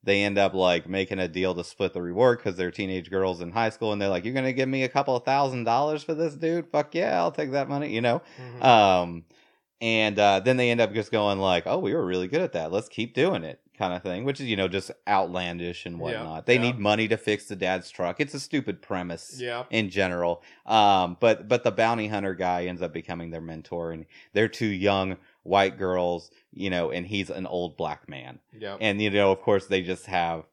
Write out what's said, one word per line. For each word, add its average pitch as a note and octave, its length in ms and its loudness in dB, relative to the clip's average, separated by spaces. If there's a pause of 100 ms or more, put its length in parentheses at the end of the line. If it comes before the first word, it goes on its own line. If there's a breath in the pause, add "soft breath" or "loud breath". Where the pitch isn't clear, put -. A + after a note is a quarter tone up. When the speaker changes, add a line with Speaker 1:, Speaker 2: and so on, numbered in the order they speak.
Speaker 1:
They G2+ 200 4
end G2+ 140 2
up, G2 160 2
like, F2+ 340 2
making F#2+ 300 -2
a F#2 100 -2
deal F2+ 280 -2
to F2 80 -6
split - 300 -4
the F2+ 100 -6
reward A#2 360 2
'cause F#2+ 160 -4
they're F2+ 160 -2
teenage F#2 380 -6
girls F#2+ 320 0
in E2+ 100 -8
high A2+ 200 0
school, A2 200 -4
and G2+ 100 -2
they're G2 80 2
like, F2+ 160 -2
"You're A#2+ 100 -6
gonna C3 180 -2
give C3 160 0
me C3 140 -2
a B2 60 -2
couple C3+ 260 0
of A#2+ 100 -4
thousand C3 380 0
dollars C#3+ 400 0
for E3 100 -6
this, D3+ 220 -4
dude? E3 360 -2
Fuck D3 220 -2
yeah, F3 240 0
I'll E3+ 140 0
take D3 200 -6
that C#3 160 -2
money," C#3+ 240 -4
you A2 100 -2
know? A#2+ 200 2 (180 loud breath)
Speaker 2:
Mm-hmm. B2 240 -10
Speaker 1:
Um, F#2 640 6 (560 soft breath)
and, A2 380 2
uh, G2+ 220 6
then B2+ 160 4
they B2 120 4
end A#2 120 2
up G#2 120 2
just A2 180 -4
going G#2 280 2
like, F#2 260 2
"Oh, C3 140 0
we A#2+ 160 -2
were D3 100 0
really F#2 220 -2
good D3+ 140 0
at F3+ 120 -4
that. D#2+ 180 -4
Let's F#2+ 180 -2
keep A2+ 260 -6
doing C3 280 0
it," D#2 160 -12 (180)
kind F#2 160 -2
of F2+ 100 -8
thing, F#2+ 200 -6
which C3+ 160 -6
is, C3+ 80 -8
you A2 80 0
know, F#2+ 140 0
just F#2+ 220 -6 (160)
outlandish F2 800 -2
and E2+ 120 -10
Speaker 2:
Yeah, E2+ 60 -10
Speaker 1:
whatnot. D#2+ 420 -8
They B2 100 6
Speaker 2:
yeah. B2 60 2
Speaker 1:
need A#2+ 180 -2
money G#2 300 2
to A2 80 0
fix G#2 300 -2
the G#2 80 -10
dad's F#2 340 -2
truck. F2 320 -6
It's C#3+ 120 -4
a C#3+ 60 -10
stupid A#2 420 -6
premise F2+ 600 -8
Speaker 2:
Yeah. B2 280 -6
Speaker 1:
in A2 200 0
general. F2 540 -2 (220 loud breath)
Um, G2 540 4
but, G#2+ 300 2
but B2 140 2
the A#2 80 2
bounty A2+ 360 0
hunter G2 280 -4
guy F2+ 320 0
ends F2+ 140 -6
up E2 120 -4
becoming E2+ 380 -10
their E2 100 -10
mentor, E2 500 -8
and D#2+ 140 -12 (280 loud breath)
they're G#2+ 160 4
two - 180 -4
young F#2+ 500 0 (260 soft breath)
white G2 340 2
girls, F2+ 520 -2 (220 soft breath)
you G2 180 -6
know, F2 220 0
and F2+ 160 -6
he's G2 220 -4
an F#2 180 -8
old F2 300 -6
black D#2 320 -8
man. C2 300 -16 (200)
Speaker 2:
Yep. G2 220 -12
Speaker 1:
And, G#2 200 0
you G#2+ 80 2
know, G2 220 4
of F#2+ 100 0
course, G2+ 260 2
they F#2+ 140 2
just F2+ 260 -6
have E2+ 460 -2